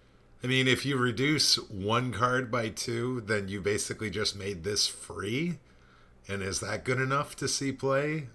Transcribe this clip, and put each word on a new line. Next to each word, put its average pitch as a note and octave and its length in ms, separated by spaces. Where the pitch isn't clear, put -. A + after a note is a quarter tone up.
I B2+ 40
mean, C3 200
if B2 180
you C#3 120
reduce B2 580
one A2 420
card B2 400
by A#2 180
two, A#2+ 520
then G2+ 260
you G2 140
basically G#2 480
just G2 260
made G2 280
this G2+ 240
free. B2 680
And G2 160
is F#2+ 160
that G2+ 240
good B2 160
enough C#3 380
to C#3 100
see C3+ 240
play? C#3 640